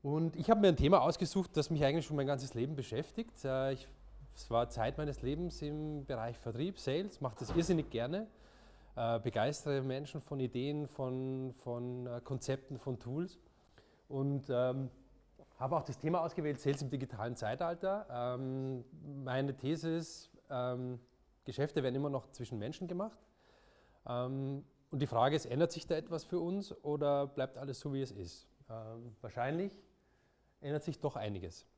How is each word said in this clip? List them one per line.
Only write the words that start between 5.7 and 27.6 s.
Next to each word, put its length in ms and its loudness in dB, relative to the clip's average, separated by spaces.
Bereich 320 -4
Vertrieb, 400 -4
Sales, 420 -2
mache 200 -2
das 160 -6
irrsinnig 340 4
gerne. 380 -2
Äh, 240 2
begeistere 600 2
Menschen 380 -4
von 200 -4
Ideen, 480 0
von, 640 -4
von, 560 -4
äh, 120 -6
Konzepten, 580 -4
von 200 -4
Tools. 400 -6
Und, 420 0
ähm, 400 2
habe 200 0
auch 80 0
das 140 -6
Thema 220 2
ausgewählt, 380 -2
Sales 240 2
im 80 -4
digitalen 460 -4
Zeitalter. 720 -2
Ähm, 760 -2
meine 340 0
These 340 -2
ist, 420 -4
ähm, 480 -2
Geschäfte 400 0
werden 100 2
immer 160 2
noch 220 -4
zwischen 260 -6
Menschen 300 -4
gemacht. 300 -4
Ähm, 560 -2
und 100 -2
die 60 4
Frage 300 6
ist, 100 0
ändert 240 4
sich 160 -8
da 80 0
etwas 300 -4
für 160 0
uns 320 -2
oder 440 4
bleibt 280 -4
alles 220 -6